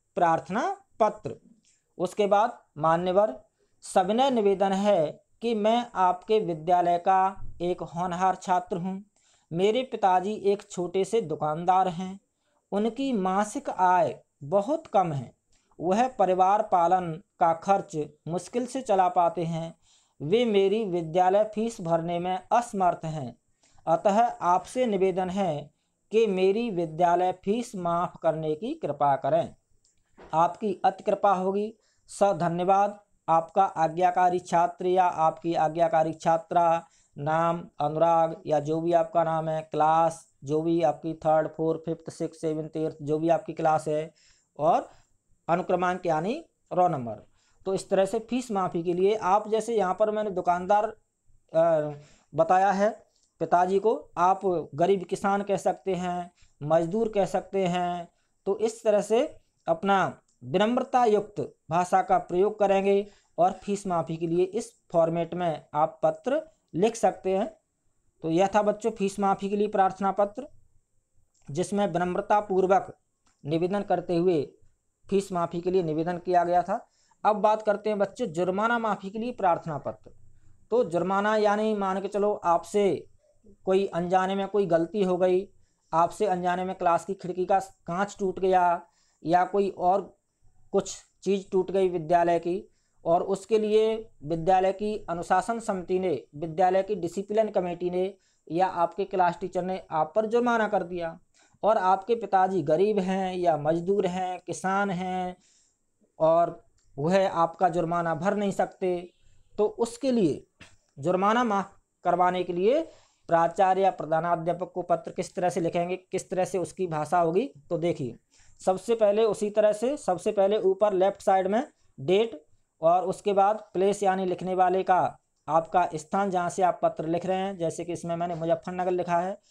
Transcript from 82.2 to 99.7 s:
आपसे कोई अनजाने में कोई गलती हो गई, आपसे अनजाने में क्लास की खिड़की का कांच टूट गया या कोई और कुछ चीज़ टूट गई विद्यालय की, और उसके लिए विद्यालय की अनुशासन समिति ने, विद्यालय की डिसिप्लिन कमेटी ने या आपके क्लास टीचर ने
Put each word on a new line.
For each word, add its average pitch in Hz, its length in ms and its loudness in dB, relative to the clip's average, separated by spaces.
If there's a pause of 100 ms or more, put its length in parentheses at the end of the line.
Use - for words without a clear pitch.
आपसे 170 720 0 (580)
कोई 190 220 2
अनजाने 185 480 0
में 196 140 -4
कोई 202 180 0
गलती 170 360 0
हो 185 140 0
गई, 185 320 2 (440)
आपसे 170 340 2
अनजाने 180 380 -2
में 185 100 -6
क्लास 170 300 0
की 196 100 -8
खिड़की 180 300 -6
का 190 140 2
कांच 190 600 -6
टूट 185 200 -4
गया 180 440 2 (420)
या 175 200 2
कोई 196 260 0
और 180 480 0 (540)
कुछ 196 240 -2 (260)
चीज़ 196 300 -2
टूट 185 180 0
गई 190 180 2
विद्यालय 170 500 2
की, 175 300 -6 (360)
और 165 180 2
उसके 196 360 -2
लिए 220 520 0 (120)
विद्यालय 175 500 2
की 214 380 -6
अनुशासन 185 500 -2
समिति 185 380 -4
ने, 180 240 -2 (120)
विद्यालय 175 480 0
की 202 120 -6
डिसिप्लिन 202 560 -2
कमेटी 180 400 -4
ने 185 240 -4 (340)
या 175 180 0
आपके 220 380 -2
क्लास 180 360 0
टीचर 185 220 -6
ने 185 280 -6